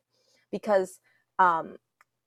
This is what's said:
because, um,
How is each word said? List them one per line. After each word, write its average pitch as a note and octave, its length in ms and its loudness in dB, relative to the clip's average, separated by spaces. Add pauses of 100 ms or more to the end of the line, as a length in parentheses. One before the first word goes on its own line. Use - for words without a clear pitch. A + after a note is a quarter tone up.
(520)
because, G3 480 -2 (400)
um, E3+ 380 0 (500)